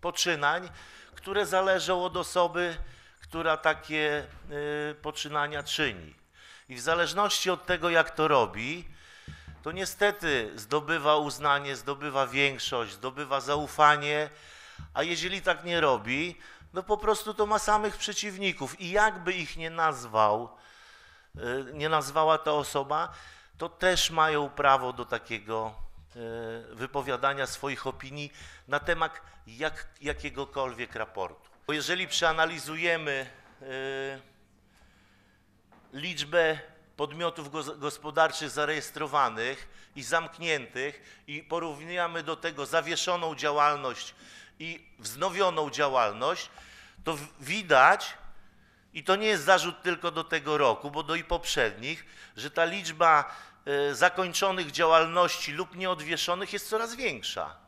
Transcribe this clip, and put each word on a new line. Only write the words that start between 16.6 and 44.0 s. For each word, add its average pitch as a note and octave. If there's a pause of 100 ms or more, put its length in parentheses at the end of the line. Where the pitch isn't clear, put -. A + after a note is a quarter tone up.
no F#3
po G#3
prostu G#3+
to G#3
ma G#3
samych G#3
przeciwników F#3+
i F3
jakby F#3+
ich E3
nie D#3+
nazwał, A#2+ (840)
e, C#3+ (340)
nie D3+
nazwała D#3
ta D#3
osoba, D3 (440)
to E3+
też F3+
mają D#3
prawo C3+
do A#2+
takiego, A2 (420)
e, A#2
wypowiadania C3
swoich -
opinii C#3 (360)
na C#3+
temat D#3+ (260)
jak-, C#3+ (140)
jakiegokolwiek C3+
raportu. G2 (180)
Bo D3+
jeżeli E3
przeanalizujemy, D#3+ (320)
e, C3+ (2250)
liczbę D#3 (360)
podmiotów D#3
gos-, D3
gospodarczych D3+
zarejestrowanych C#3 (280)
i C#3
zamkniętych D3
i D3
porównujemy E3
do D3+
tego D3+
zawieszoną E3
działalność C#3+ (440)